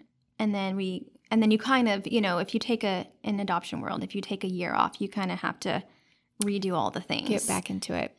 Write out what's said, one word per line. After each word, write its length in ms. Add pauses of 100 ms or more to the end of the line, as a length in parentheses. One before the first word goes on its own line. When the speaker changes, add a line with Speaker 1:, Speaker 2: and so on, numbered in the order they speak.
(380)
Speaker 1:
And 160
then 220
we, 300 (240)
and 120
then 80
you 80
kind 300
of, 180
you 140
know, 160
if 160
you 80
take 240
a, 220 (160)
in 180
adoption 400
world, 240
if 100
you 60
take 240
a 40
year 260
off, 260
you 80
kinda 280
have 240
to 220 (600)
redo 300
all 160
the 100
things. 300
Speaker 2:
Get 180
back 220
into 240
it. 240